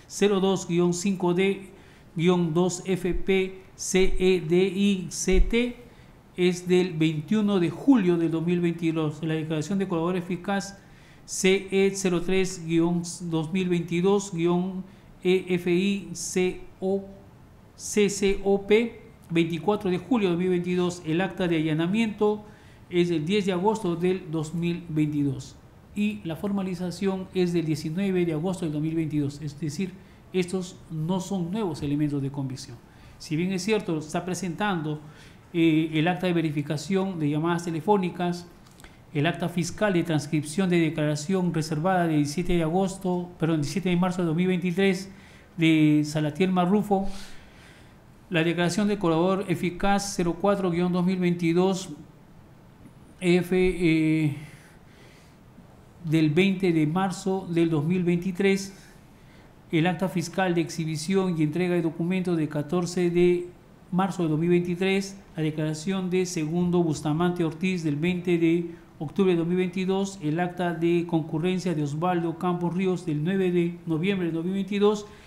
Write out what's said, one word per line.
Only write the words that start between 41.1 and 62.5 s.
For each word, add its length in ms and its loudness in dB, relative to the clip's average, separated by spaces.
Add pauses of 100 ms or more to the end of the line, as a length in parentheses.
reservada 520 0
del 100 2
diecisiete 360 0
de 100 2
agosto, 680 -2 (100)
perdón, 220 2
diecisiete 260 -2
de 80 2
marzo 240 0
de 80 0
dos 80 0
mil 120 2
veintitrés 600 0 (460)
de 480 6
Salatiel 480 0
Marrufo, 560 2 (1200)
la 160 0
declaración 440 0
de 100 0
colaborador 500 2
eficaz 640 0
cero 240 0
cuatro 320 0
guion 220 0
dos 120 2
mil 140 0
veintidós 720 0 (1300)
F, 360 2
eh, 800 2 (1700)
del 240 2
veinte 460 2
de 120 2
marzo 640 -2
del 220 2
dos 120 0
mil 200 0
veintitrés, 760 0 (960)
el 140 4
acta 240 -2
fiscal 440 -2
de 60 2
exhibición 760 -2
y 60 2
entrega 300 0
de 60 2
documentos 560 0
de 120 0
catorce 600 -2